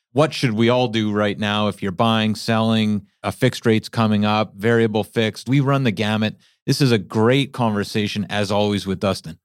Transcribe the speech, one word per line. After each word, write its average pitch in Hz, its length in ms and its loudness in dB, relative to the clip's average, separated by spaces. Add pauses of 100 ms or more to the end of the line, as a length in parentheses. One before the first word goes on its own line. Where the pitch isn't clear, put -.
(120)
What 151 220 2
should 123 180 0
we 113 160 2
all 123 200 2
do 107 220 0
right 104 280 0
now 104 300 -2
if - 140 -6
you're 98 80 -2
buying, 110 440 0
selling, 110 720 0 (160)
a 101 100 -4
fixed - 320 0
rate's 110 240 2
coming 107 380 0
up, 107 300 0
variable 110 480 2
fixed? 110 440 -4
We 139 120 2
run 139 240 0
the 120 60 2
gamut. 107 460 -2 (300)
This 139 160 0
is 127 100 4
a 113 60 2
great 117 540 0
conversation, 104 760 -2
as 101 240 -2
always, 104 340 0
with 95 140 -4
Dustin. 92 440 -4